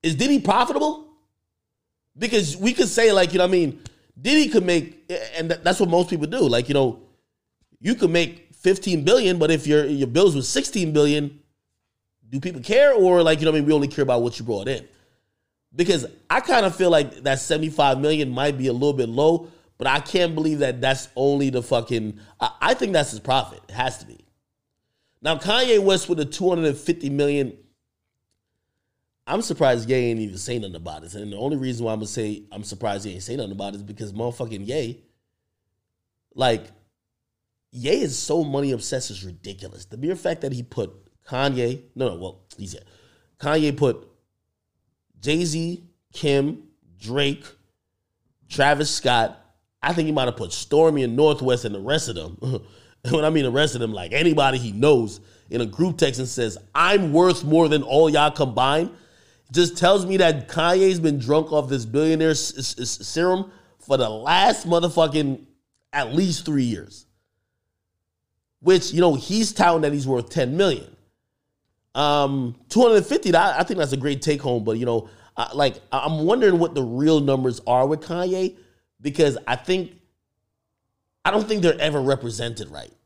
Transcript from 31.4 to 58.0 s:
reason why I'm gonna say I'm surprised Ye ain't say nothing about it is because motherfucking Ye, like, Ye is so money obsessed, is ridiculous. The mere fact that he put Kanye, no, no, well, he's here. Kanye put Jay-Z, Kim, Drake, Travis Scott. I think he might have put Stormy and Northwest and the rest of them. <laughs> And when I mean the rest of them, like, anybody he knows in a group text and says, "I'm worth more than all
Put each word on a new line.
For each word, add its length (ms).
reason 280
why 80
I'm 60
gonna 80
say 440
I'm 120
surprised 420
Ye 80
ain't 100
say 120
nothing 160
about 220
it 40
is 60
because 300
motherfucking 540
Ye, 360
like, 320
Ye 200
is 260
so 260
money 280
obsessed, 400
is 140
ridiculous. 600
The 120
mere 180
fact 260
that 120
he 100
put 280
Kanye, 560
no, 140
no, 60
well, 300
he's 140
here. 100
Kanye 360
put 320
Jay-Z, 640
Kim, 500
Drake, 460
Travis 480
Scott. 480
I 120
think 120
he 80
might 120
have 120
put 160
Stormy 500
and 120
Northwest 500
and 100
the 60
rest 260
of 80
them. 520
<laughs> 40
And 120
when 80
I 60
mean 140
the 80
rest 240
of 40
them, 140
like, 180
anybody 460
he 140
knows 500
in 120
a 40
group 320
text 220
and 80
says, 300
"I'm 400
worth 300
more 260
than 140
all 260